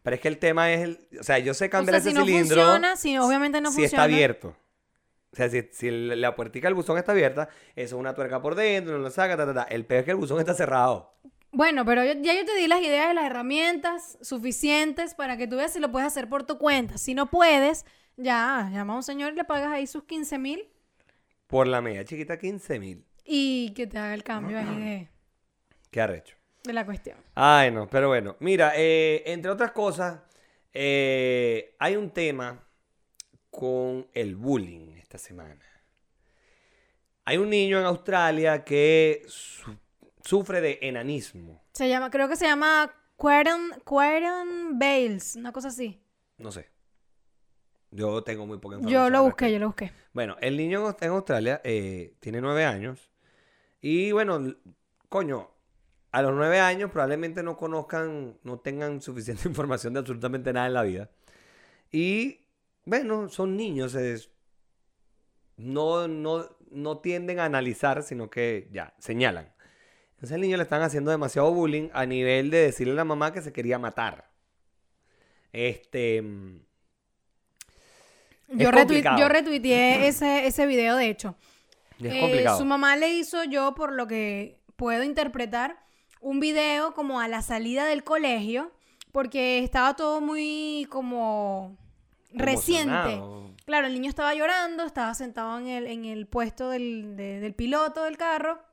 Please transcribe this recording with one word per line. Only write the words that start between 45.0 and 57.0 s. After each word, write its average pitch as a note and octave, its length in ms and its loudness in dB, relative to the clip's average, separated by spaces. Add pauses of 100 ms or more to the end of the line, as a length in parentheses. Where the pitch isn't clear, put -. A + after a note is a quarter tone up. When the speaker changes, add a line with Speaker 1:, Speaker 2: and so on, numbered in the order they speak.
Speaker 2:
una A#3+ 160 -12
cosa B3+ 160 -10
así. A#3+ 340 -10 (360)
Speaker 1:
No A2 160 -14
sé. F2+ 160 -16 (1200)
Yo G#2+ 300 -4
tengo G#2+ 220 -8
muy G#2 120 -12
poca G2+ 180 -14
Speaker 2:
Yo - 80 -12
Speaker 1:
información B3+ 280 2
Speaker 2:
lo C4 60 4
Speaker 1:
al C4+ 80 6
Speaker 2:
busqué, B3+ 200 2
Speaker 1:
respecto. A3 80 2
Speaker 2:
yo G#3 60 0
lo G#3+ 80 -2
busqué. G3+ 240 -8 (220)
Speaker 1:
Bueno, A2 260 -6
el C3+ 160 -2
niño E3 240 -2
en G#3+ 60 -2
Aust-, G3+ 180 -6
en E3 80 -2
Australia, C#3+ 540 -2
eh, F#2+ 560 -4
tiene A2+ 180 -8
nueve D3 240 0
años. B2+ 460 -6 (720)
Y F3+ 320 0
bueno, G3+ 240 2
l-, C3+ 180 -6 (540)
coño, C#3+ 400 -4 (640)
a C3 80 2
los C3+ 120 2
nueve D#3 280 2
años F#3 280 0
probablemente D#3+ 540 -4